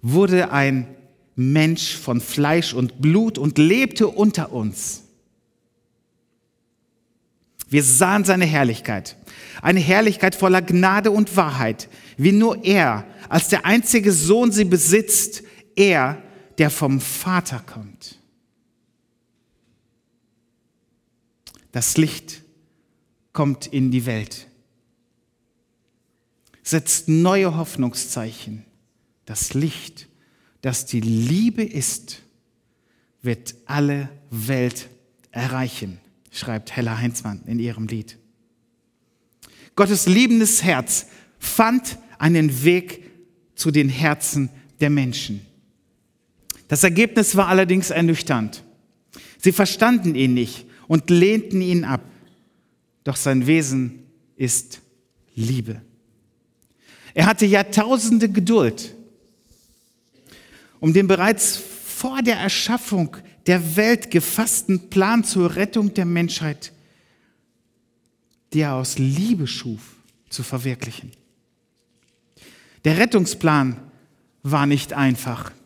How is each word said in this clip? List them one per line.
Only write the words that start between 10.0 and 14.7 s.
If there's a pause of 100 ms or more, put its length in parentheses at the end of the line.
voller
Gnade
und
Wahrheit, (260)
wie
nur
er (220)
als
der
einzige
Sohn
sie
besitzt, (320)